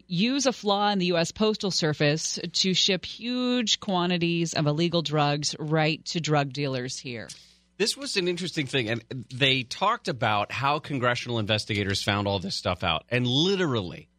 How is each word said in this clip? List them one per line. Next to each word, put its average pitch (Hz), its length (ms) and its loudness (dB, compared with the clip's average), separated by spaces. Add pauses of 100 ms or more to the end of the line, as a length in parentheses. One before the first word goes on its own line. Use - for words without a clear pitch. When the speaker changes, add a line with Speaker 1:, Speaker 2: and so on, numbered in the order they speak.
Speaker 1:
use 247 400 2
a 247 60 2
flaw 208 360 2
in 202 100 2
the 175 80 2
U 175 120 2
S 165 140 0
Postal 214 380 0
Service 151 680 0 (160)
to 190 180 2
ship 185 320 2
huge 247 760 0
quantities 170 760 0
of 147 120 2
illegal 165 360 2
drugs 147 560 0
right 156 480 0
to 175 140 -4
drug 143 340 0
dealers 131 440 -4
here. 113 300 -10 (500)
Speaker 2:
This 214 160 2
was 269 220 -6
an 180 100 2
interesting 170 400 -2
thing, 127 220 0
and 117 460 -4
they 131 280 2
talked 202 460 -2
about 107 420 0
how 139 280 0
congressional 123 600 -2
investigators 101 640 0
found 101 240 0
all 101 120 0
this 92 160 -6
stuff - 280 -2
out, 82 280 0
and 123 160 0
literally 127 840 0 (100)